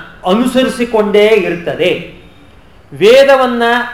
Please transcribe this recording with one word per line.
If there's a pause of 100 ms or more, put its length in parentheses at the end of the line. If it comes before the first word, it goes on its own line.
(300)
ಅನುಸರಿಸಿಕೊಂಡೇ
ಇರ್ತದೆ, (1000)
ವೇದವನ್ನ (300)